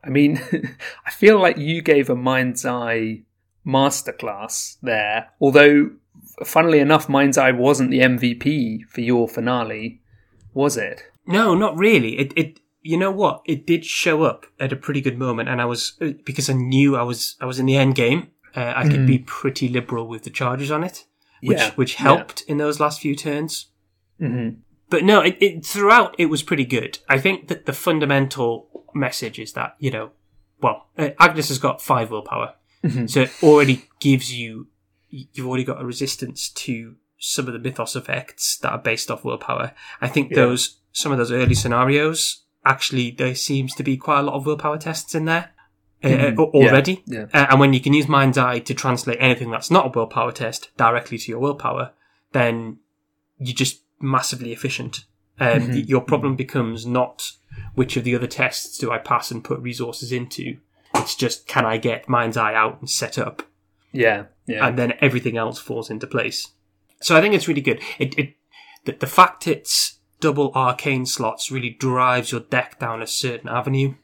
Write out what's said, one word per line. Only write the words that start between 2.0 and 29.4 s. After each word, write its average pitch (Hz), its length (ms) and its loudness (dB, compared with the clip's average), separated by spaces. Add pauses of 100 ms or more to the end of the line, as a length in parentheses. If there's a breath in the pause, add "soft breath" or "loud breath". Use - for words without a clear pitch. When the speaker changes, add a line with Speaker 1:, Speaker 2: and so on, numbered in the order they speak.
Speaker 1:
a 123 60 0
Mind's 127 500 -2
Eye 117 560 -4 (640)
masterclass 110 960 -6
there, 110 460 -2 (120)
although, 147 500 8 (540)
funnily 160 340 4
enough, 147 300 4
Mind's 139 300 4
Eye 131 140 4
wasn't 131 380 2
the 131 120 4
M 127 160 4
V 120 160 0
P 120 540 -2
for - 120 -10
your 117 280 2
finale, 113 720 -4 (540)
was 143 220 0
it? 104 260 -8 (240)
Speaker 2:
No, 190 280 4
not 185 220 2
really. 156 420 4
It, 135 180 -2
it, 160 240 -2 (200)
you 160 160 -2
know 190 160 2
what? 190 340 0
It 147 200 -4
did 165 180 0
show 160 400 0
up - 220 -2 (120)
at 135 140 -4
a 131 40 -6
pretty 139 240 -4
good 127 180 -2
moment, 120 300 -4
and 123 120 -2
I 120 40 0
was, 120 360 -6
uh, 160 100 -2 (140)
because 135 260 -4
I 135 40 2
knew 131 420 4
I 120 60 0
was, 120 380 -6
I 131 60 -6
was 127 120 -6
in 131 80 0
the 135 100 4
end 131 180 4
game, 131 340 0 (280)
uh, 120 200 -4
I 127 80 -2
could 143 160 4
Speaker 1:
Mm. 131 60 4
Speaker 2:
be 131 120 4
pretty 131 500 -6
liberal 120 400 -6
with 113 160 -14
the 113 60 -14
charges 135 400 -6
on 151 140 -2
it, - 200 -12 (380)
which, 127 160 2
Speaker 1:
Yeah, 110 180 2
Speaker 2:
which 127 180 0
Speaker 1:
yeah. - 80 -10
Speaker 2:
helped 147 400 4
in 147 160 -4
those 147 220 -2
last 151 200 -2
few 143 140 -2
turns. 151 520 -6 (540)
Speaker 1:
Mm-hmm. 120 380 -4 (320)
Speaker 2:
But 165 140 2
no, 202 160 8
it, 180 200 0
it, 165 240 2
throughout 208 540 4
it 170 80 2
was 151 160 0
pretty 139 240 -2
good. 120 320 -4 (100)
I 135 100 4
think 185 300 -2
that - 180 -8
the 139 60 -4
fundamental 139 1120 -2 (100)
message 127 440 -6
is 110 160 -14